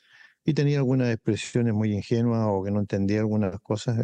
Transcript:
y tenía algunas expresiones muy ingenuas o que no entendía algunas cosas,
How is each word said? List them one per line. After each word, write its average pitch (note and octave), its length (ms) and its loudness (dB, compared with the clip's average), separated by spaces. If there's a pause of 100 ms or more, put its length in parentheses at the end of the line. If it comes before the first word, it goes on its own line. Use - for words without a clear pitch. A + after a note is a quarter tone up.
(440)
y D#3 120 -2
tenía C#3+ 240 2
algunas B2+ 340 2
expresiones A2+ 600 0
muy G#2+ 180 0
ingenuas A2+ 560 0
o G2 140 0
que G2+ 80 -2
no G#2 80 0
entendía G2+ 400 0
algunas G#2+ 420 0
cosas, A2+ 420 -2